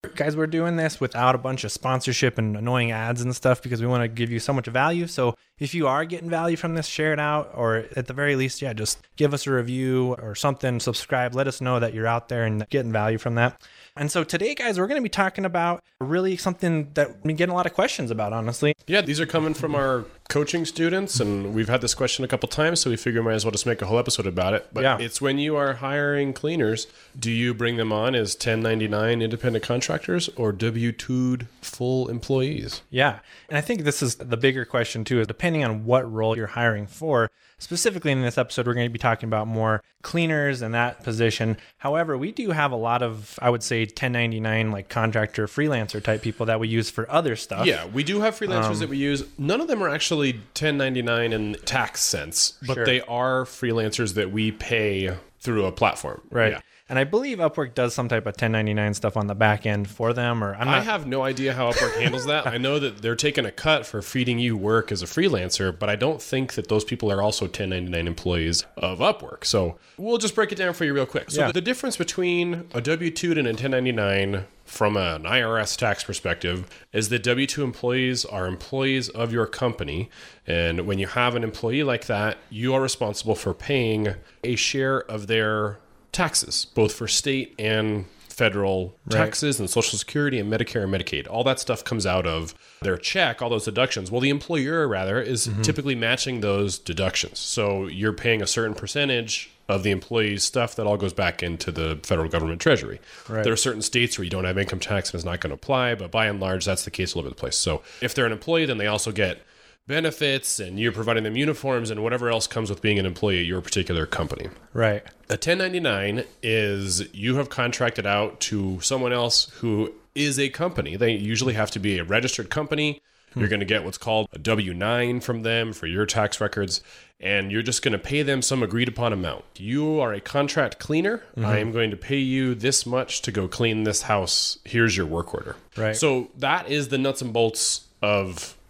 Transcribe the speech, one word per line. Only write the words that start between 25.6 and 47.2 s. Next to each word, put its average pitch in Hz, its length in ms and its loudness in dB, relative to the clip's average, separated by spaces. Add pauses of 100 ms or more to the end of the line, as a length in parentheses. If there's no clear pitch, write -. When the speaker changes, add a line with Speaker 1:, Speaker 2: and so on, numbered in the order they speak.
Speaker 2:
hiring 143 580 0
cleaners, 135 540 0 (300)
do 117 140 -2
you 120 220 2
bring 117 240 0
them 110 160 0
on 113 220 2
as 110 200 0
ten 113 280 0
ninety-nine 110 580 2
independent 113 420 0
contractors 156 720 -2
or 113 160 2
W 113 380 0
two'd 127 560 0 (140)
full 127 480 -2
employees? 131 720 -2 (100)
Speaker 1:
Yeah, 127 280 2 (320)
and 147 80 0
I - 20 4
think 170 240 -2
this 147 180 2
is 123 140 2
the 120 220 -2
bigger 131 260 2
question, 117 400 0
too, 123 160 4
is 110 60 2
depending 165 260 -2 (120)
on 110 200 -2
what 123 260 4
role 110 240 2
you're 113 120 -2
hiring 110 400 0
for. 123 440 0 (280)
Specifically 170 520 0
in 131 120 2
this 120 160 0
episode, 120 280 0
we're 120 80 2
gonna 120 160 0
be 117 80 -8
talking 113 300 0
about 110 180 0
more 110 360 0 (200)
cleaners 147 600 0
and 113 120 -4
that 120 300 -2
position. 110 520 2 (220)
However, 151 400 0
we 170 140 -4
do 226 180 -2
have 151 220 2
a 123 40 -2
lot 117 260 2
of, 110 380 -6
I 123 100 4
would 120 120 2
say, 113 240 0
ten 123 260 -4
ninety-nine, 110 600 0
like, 98 160 -6
contractor, 110 580 0
freelancer 117 560 -2
type 107 200 0
people 113 240 -2
that 110 120 2
we 113 100 -2
use 113 220 0
for 113 200 -4
other 147 260 2